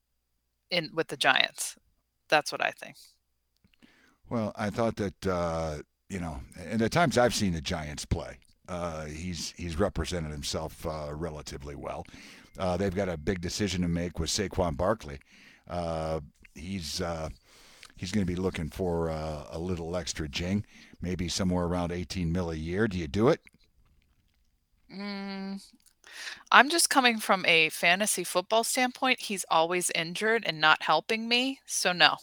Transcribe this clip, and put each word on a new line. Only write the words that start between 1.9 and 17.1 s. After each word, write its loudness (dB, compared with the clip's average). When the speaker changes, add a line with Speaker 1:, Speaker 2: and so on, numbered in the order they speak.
Speaker 1:
That's 2
what -4
I 2
think. -16
Speaker 2:
Well, -2
I -2
thought 0
that, -4
uh, 0
you -6
know, -6
in 0
the 4
times 4
I've 6
seen 2
the -4
Giants -6
play, -6
uh, -6
he's, -8
he's -6
represented 0
himself, -6
uh, -6
relatively -8
well. -8
Uh, 0
they've 0
got 0
a -4
big -2
decision -2
to 2
make -2
with -2
Saquon 0
Barkley. -2
Uh, -4
he's, -6
uh, -4